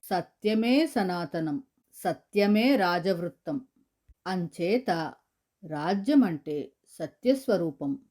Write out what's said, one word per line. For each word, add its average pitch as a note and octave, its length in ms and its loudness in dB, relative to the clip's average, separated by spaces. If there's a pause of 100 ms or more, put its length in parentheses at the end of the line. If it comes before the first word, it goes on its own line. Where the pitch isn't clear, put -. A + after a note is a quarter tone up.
సత్యమే A3 840 0
సనాతనం, E3+ 760 -2 (400)
సత్యమే G#3 720 2
రాజవృత్తం. F3 880 -2 (640)
అంచేత F3+ 880 -2 (540)
రాజ్యమంటే E3+ 1040 0 (280)
సత్యస్వరూపం. E3+ 1000 -2 (120)